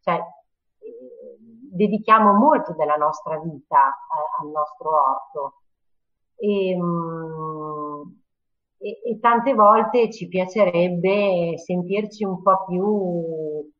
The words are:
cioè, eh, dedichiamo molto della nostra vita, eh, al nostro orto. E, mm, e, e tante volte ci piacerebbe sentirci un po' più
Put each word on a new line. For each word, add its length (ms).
cioè, 140
eh, 1200
dedichiamo 960
molto 400
della 220
nostra 420
vita, 500
eh, 540
al 80
nostro 400
orto. 640
E, 400
mm, 1300
e, 180
e 160
tante 360
volte 560
ci 180
piacerebbe 1300
sentirci 680
un 180
po' 240
più 1120